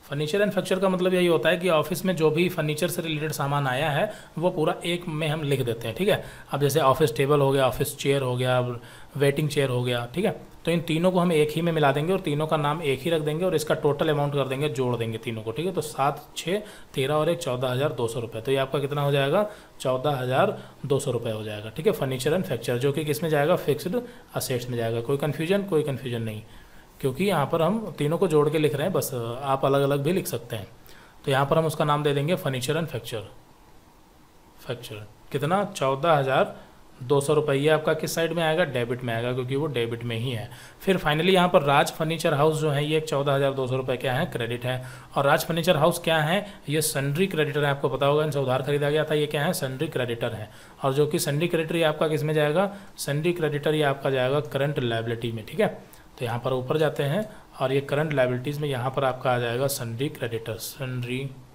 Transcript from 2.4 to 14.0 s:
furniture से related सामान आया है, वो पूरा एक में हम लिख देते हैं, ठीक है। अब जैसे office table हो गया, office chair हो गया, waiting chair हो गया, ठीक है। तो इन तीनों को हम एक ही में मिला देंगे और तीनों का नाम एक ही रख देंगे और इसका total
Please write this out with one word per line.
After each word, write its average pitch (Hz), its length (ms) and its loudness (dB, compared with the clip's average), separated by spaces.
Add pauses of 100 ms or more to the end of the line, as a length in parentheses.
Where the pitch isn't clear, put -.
furniture 151 400 -2
से 170 140 -4
related 156 300 -4
सामान 143 340 0
आया 135 240 0
है, 170 200 0 (280)
वो 170 120 2
पूरा 170 240 0 (120)
एक 175 220 -2
में 156 200 -2
हम 156 160 -2
लिख 139 180 0
देते 117 260 -4
हैं, 110 80 -6
ठीक 196 120 0
है। 165 140 2 (280)
अब 139 100 -2
जैसे 143 220 4
office 135 340 4
table 147 240 4
हो 139 120 4
गया, 135 140 4
office 123 320 -2
chair 139 240 2
हो 127 140 -2
गया, 127 240 2 (560)
waiting 143 320 2
chair 139 200 0
हो 123 160 0
गया, 120 300 0
ठीक 190 100 -2
है। - 160 0 (240)
तो 165 60 0
इन 165 120 2
तीनों 165 300 2
को 180 60 2
हम 175 140 4
एक 151 180 4
ही 165 120 -2
में 170 100 2
मिला 151 200 4
देंगे 151 200 0
और 185 80 0
तीनों 151 260 -2
का 156 100 0
नाम 151 260 0
एक 131 180 0
ही 143 100 -2
रख 160 120 2
देंगे 156 220 -2
और 180 100 0
इसका 151 220 0
total 147 320 2